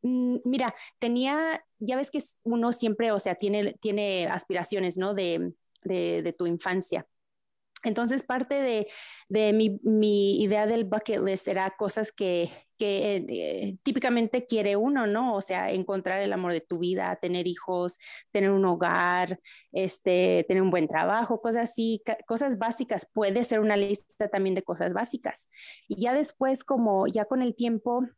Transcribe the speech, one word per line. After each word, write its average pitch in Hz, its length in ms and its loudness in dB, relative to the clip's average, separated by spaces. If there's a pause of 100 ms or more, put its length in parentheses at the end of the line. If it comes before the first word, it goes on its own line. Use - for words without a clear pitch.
Mm, 247 420 0
mira, 247 320 0 (240)
tenía, 269 640 0 (160)
ya 220 160 -2
ves 269 160 -2
que 302 60 -4
s-, - 260 -4
uno 233 300 0
siempre, 226 400 0
o 202 60 2
sea, 185 160 -2
tiene, 202 440 -2
tiene 202 480 -2
aspiraciones, 185 720 -2
¿no? 190 160 -2
De, 180 400 -2 (300)
de, 170 380 -2
de 165 120 -4
tu 175 140 -4
infancia. 180 600 -2 (800)
Entonces, 233 380 -2
parte 262 320 -2
de, 233 320 0 (420)
de 214 240 4
mi, 214 300 2
mi 208 580 4
idea 208 240 4
del 226 180 2
bucket 214 380 -2
list 190 280 -2
era 190 220 0
cosas 208 420 -4
que, 175 360 0 (280)
que, 202 500 0
eh, 98 560 -6
típicamente 240 600 0
quiere 202 320 2
uno, 247 280 2
¿no? 220 300 0
O 196 60 -2
sea, 185 280 -2
encontrar 190 520 -2
el 202 100 0
amor 180 220 -2
de 160 80 -2
tu 170 180 -6
vida, 185 420 -2
tener 180 240 -2
hijos, 180 540 -4 (320)
tener 196 200 4
un 190 120 4
hogar, 180 800 2 (320)
este, 180 720 2
tener 190 160 4
un 185 80 4
buen 170 160 2
trabajo, 208 540 0
cosas 233 300 -2
así, 226 340 -2
ca-, 226 200 -2
cosas 247 320 -2
básicas. 226 480 -2
Puede 214 380 0
ser 233 160 2
una 214 160 4
lista 202 540 -2
también 190 260 0
de 185 80 -2
cosas 175 300 -4
básicas. - 560 -6 (400)
Y 185 140 -4
ya 240 100 2
después, 269 500 0
como 214 440 2
ya 208 180 0
con 254 160 0
el 247 120 0
tiempo 240 520 0 (120)